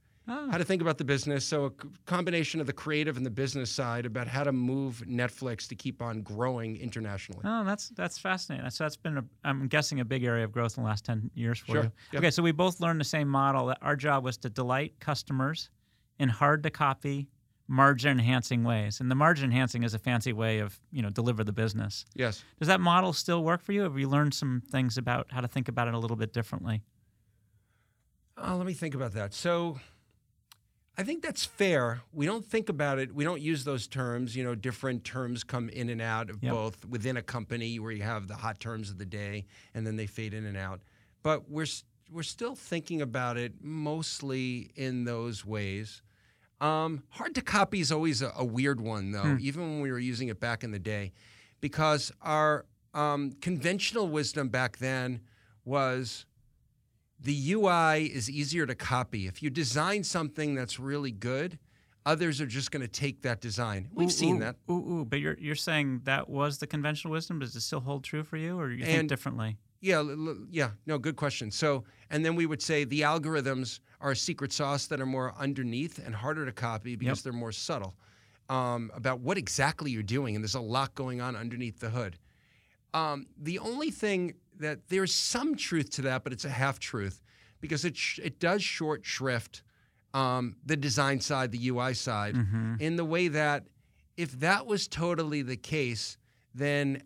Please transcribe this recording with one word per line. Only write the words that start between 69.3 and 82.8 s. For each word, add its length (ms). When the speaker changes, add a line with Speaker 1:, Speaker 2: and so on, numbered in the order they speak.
Speaker 2:
Yeah, 140
l-, 120
l-, 80
yeah, 220
no, 120
good 200
question. 340
So, 320
and 140
then 120
we 100
would 160
say 240
the 160
algorithms 800
are 120
a 40
secret 380
sauce 340
that 140
are 40
more 320
underneath 640
and 160
harder 300
to 80
copy 420
because 240
Speaker 1:
Yep. 40
Speaker 2:
they're 100
more 180
subtle, 440
um, 480
about 240
what 180
exactly 540
you're 100
doing, 340
and 80
there's 120
a 60
lot 340
going 240
on 160
underneath 460
the 80
hood. 280